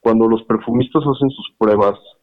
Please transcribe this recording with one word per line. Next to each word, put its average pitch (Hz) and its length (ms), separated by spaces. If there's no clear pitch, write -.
Cuando 113 280
los 113 160
perfumistas 120 580
hacen 139 280
sus - 280
pruebas 104 400